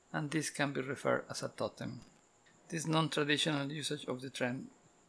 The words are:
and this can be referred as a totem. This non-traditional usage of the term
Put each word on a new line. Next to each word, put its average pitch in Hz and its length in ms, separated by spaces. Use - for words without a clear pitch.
and 156 200
this 151 180
can 143 240
be 139 80
referred 131 480
as - 140
a 131 60
totem. 117 520
This 160 160
non-traditional 147 840
usage 147 360
of 127 160
the 135 80
term 127 380